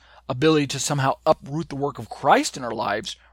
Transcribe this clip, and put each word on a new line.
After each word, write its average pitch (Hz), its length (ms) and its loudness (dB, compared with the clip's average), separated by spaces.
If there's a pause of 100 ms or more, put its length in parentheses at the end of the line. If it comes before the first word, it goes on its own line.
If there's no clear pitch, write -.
(280)
ability 147 400 2
to 139 100 -6
somehow 135 360 0 (120)
uproot 156 420 0
the 147 60 -10
work 139 240 -6
of 117 100 -10
Christ 220 480 2
in 143 60 -10
our 117 80 -6
lives. 107 460 -4 (160)